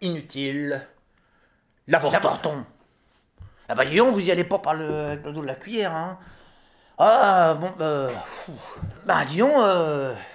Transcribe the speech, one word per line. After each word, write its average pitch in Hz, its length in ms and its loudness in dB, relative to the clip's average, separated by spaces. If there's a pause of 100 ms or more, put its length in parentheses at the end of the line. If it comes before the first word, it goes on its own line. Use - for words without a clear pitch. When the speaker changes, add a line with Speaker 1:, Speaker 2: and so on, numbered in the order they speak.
Speaker 1:
inutile, 143 800 -6 (1080)
l'avorton. 147 280 0
Speaker 2:
L'avorton. - 480 -2 (1040)
Ah 120 60 -6
bah 127 100 2
dis 143 120 -2
donc, 240 180 6
vous 202 60 2
y 180 100 0
allez 175 140 2
pas 190 140 0
par 156 140 -2
le, 151 440 -4
le 147 160 -10
dos 156 100 -8
de 143 40 -8
la 131 100 -6
cuillère, 202 380 -4
hein. 175 240 -6 (800)
Ah, 190 640 6
bon, 180 200 -6
euh, 147 280 -2
pfff. - 480 -12 (480)
Bah 170 220 2
dis 147 120 -4
donc, 277 200 4
euh, 156 560 2 (200)